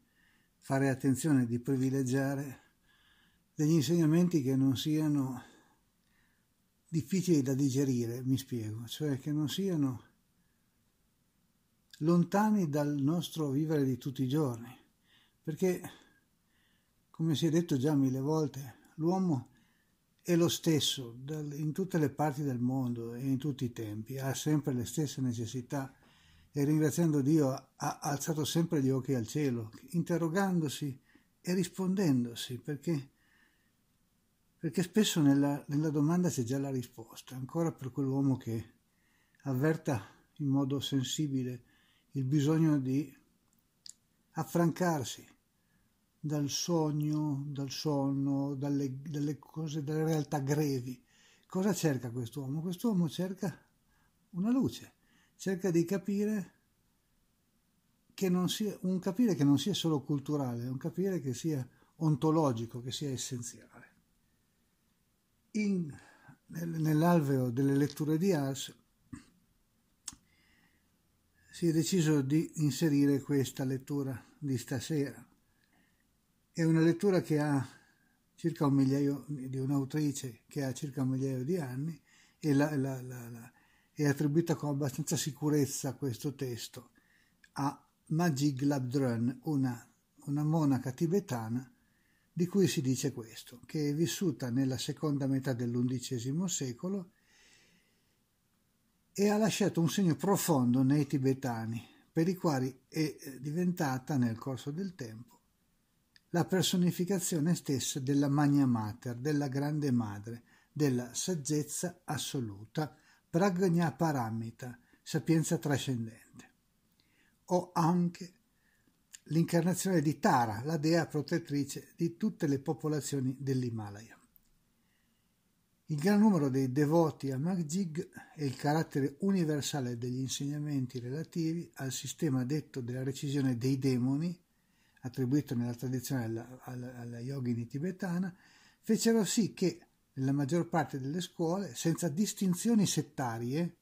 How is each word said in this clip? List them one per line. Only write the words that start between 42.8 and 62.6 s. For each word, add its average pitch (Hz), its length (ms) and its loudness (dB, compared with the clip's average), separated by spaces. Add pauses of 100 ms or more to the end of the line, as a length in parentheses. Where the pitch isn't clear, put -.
affrancarsi 165 920 0 (920)
dal 147 300 -4
sogno, 151 1000 0
dal 139 240 -6
sonno, 139 840 0
dalle, 139 460 -2
dalle 147 380 -4
cose, 156 460 -8
dalle 156 180 -2
realtà 156 380 0
grevi. 135 600 -2 (460)
Cosa 190 260 0
cerca 127 380 0
quest'uomo? 131 520 -6
Quest'uomo 180 460 0
cerca 180 480 -4 (760)
una 196 200 -2
luce, 247 440 -2 (420)
cerca 190 340 -2
di 165 140 4
capire 202 680 -2 (1600)
che 190 160 -2
non 180 200 4
sia, 208 320 -2
un 185 180 0
capire 190 380 2
che 143 80 2
non 143 140 6
sia 190 160 0
solo 156 260 0
culturale, 135 680 -2
un 131 120 -6
capire 180 420 -4
che 131 120 -4
sia 139 320 -4 (320)
ontologico, 147 840 2